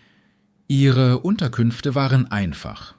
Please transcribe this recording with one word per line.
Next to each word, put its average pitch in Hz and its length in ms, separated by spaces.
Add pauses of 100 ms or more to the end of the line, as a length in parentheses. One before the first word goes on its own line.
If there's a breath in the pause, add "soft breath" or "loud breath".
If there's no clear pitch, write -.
(680 soft breath)
Ihre 131 500
Unterkünfte 123 800
waren 135 340
einfach. 90 680